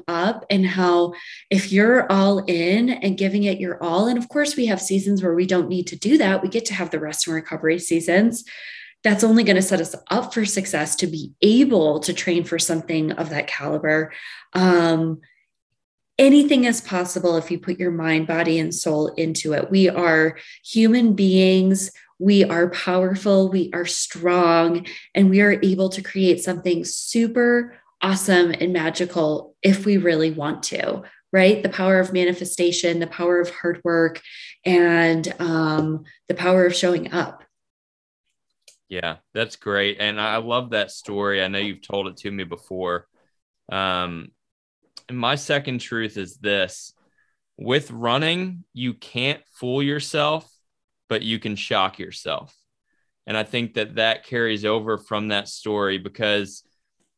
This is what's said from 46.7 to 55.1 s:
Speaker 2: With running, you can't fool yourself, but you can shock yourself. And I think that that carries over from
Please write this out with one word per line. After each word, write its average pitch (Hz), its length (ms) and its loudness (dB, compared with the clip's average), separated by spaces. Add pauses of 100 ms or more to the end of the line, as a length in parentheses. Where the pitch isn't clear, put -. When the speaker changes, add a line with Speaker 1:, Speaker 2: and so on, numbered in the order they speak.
Speaker 2:
With 135 340 -4
running, 160 720 -4 (100)
you 123 180 -6
can't 131 480 -6 (140)
fool 127 280 -6
yourself, 147 680 -4 (560)
but 113 140 -4
you 110 180 -6
can 104 160 -8
shock 98 420 -2
yourself. - 580 -12 (720)
And 110 100 -6
I 110 60 -2
think 117 320 -6
that 107 220 -6
that 113 280 -2
carries 110 400 -4
over 107 320 -2
from 107 320 -6